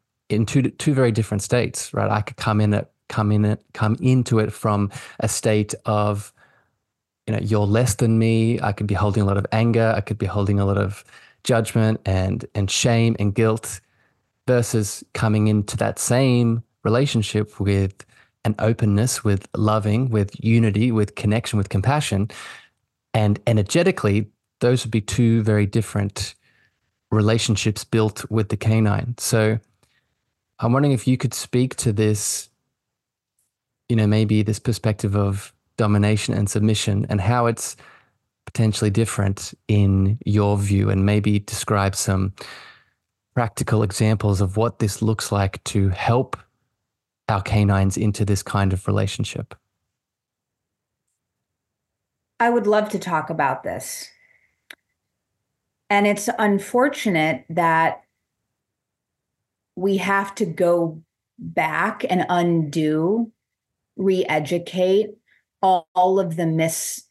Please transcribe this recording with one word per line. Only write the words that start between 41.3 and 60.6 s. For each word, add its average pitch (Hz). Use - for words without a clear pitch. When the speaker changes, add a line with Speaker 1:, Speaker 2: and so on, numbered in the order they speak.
Speaker 1:
describe 98
some 95
practical 113
examples 104
of 95
what 117
this 101
looks 110
like 98
to 98
help -
our 101
canines 98
into 104
this 101
kind 98
of 92
relationship. 101
Speaker 2:
I 233
would 233
love 214
to 196
talk 165
about 143
this. -
And 202
it's 208
unfortunate 202
that 165
we 190
have 196
to 214
go 170